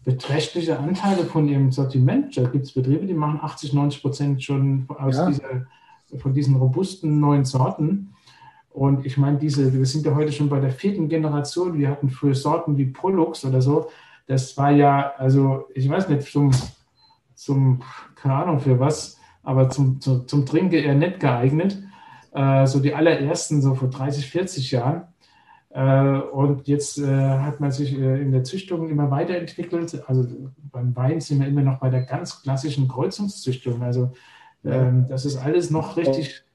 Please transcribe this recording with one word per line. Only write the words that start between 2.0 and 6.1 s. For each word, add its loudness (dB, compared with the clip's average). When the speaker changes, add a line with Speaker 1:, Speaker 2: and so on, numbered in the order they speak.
Speaker 1:
da 2
gibt's -2
Betriebe, 0
die -2
machen -2
achtzig, -8
neunzig 0
Prozent -2
schon 0
aus -2
Speaker 2:
Ja. 2
Speaker 1:
dieser, -4